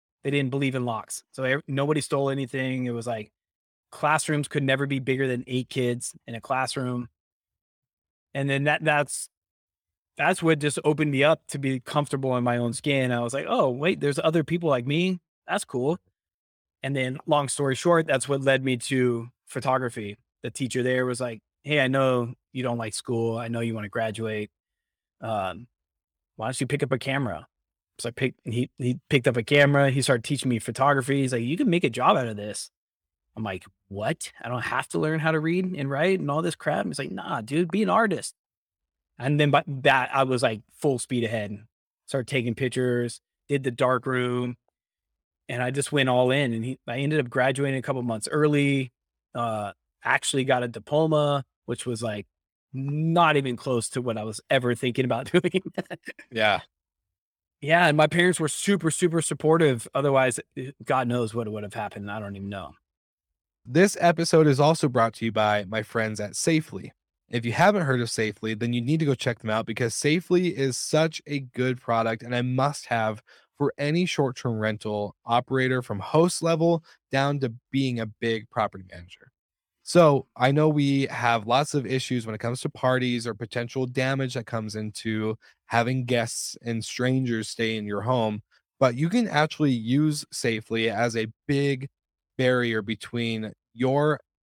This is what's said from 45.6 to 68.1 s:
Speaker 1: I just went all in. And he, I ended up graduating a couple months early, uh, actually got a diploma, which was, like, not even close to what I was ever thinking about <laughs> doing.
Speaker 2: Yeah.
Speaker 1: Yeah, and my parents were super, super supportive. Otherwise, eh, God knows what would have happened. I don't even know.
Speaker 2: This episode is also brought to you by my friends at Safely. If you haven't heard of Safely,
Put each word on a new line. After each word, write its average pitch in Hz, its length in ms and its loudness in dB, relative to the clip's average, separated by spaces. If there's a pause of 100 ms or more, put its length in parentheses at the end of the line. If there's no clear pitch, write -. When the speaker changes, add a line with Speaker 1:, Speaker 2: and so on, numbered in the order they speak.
Speaker 1:
I 127 80 -2
just 135 200 -4
went 139 180 4
all 127 220 4
in. 135 220 2
And 113 120 -4
he, 127 220 -8
I 123 120 -6
ended 151 200 0
up 123 100 -2
graduating 135 500 0
a - 20 -6
couple 131 220 -4
months 113 280 -4
early, 143 600 2 (440)
uh, 110 380 -4 (300)
actually 131 420 0
got 127 180 2
a 123 40 -2
diploma, 147 800 0 (200)
which 120 200 -6
was, 117 180 -4
like, 104 240 -6 (460)
not 151 640 2
even 131 200 0
close 123 340 0
to 127 100 -2
what 120 160 -2
I 107 60 -6
was 110 260 -10
ever 123 260 4
thinking 127 300 -2
about 123 260 -2
<laughs> - 0 -
doing. 180 320 2 (680)
Speaker 2:
Yeah. 107 300 4 (1000)
Speaker 1:
Yeah, 165 260 6
and 151 100 4
my 156 100 8
parents 175 320 2
were 156 100 0
super, 165 420 0
super 170 300 0
supportive. 151 720 4
Otherwise, 135 440 2 (180)
eh, 135 140 -10 (120)
God 131 240 0
knows 120 260 -2
what 113 160 -4
would 104 140 -8
have 98 100 -12
happened. 104 380 -8
I 107 80 -8
don't 101 160 -10
even 98 140 -10
know. 92 240 -10 (920)
Speaker 2:
This 165 340 4
episode 170 480 4
is 135 120 6
also 156 300 4
brought 117 260 2
to 113 100 -6
you 113 60 -2
by 104 340 2
my 107 180 -4
friends 110 360 -4
at 104 160 -8
Safely. - 580 -2 (360)
If 117 160 -4
you 120 80 -2
haven't 190 300 4
heard 127 180 2
of 117 80 -4
Safely, 110 440 -2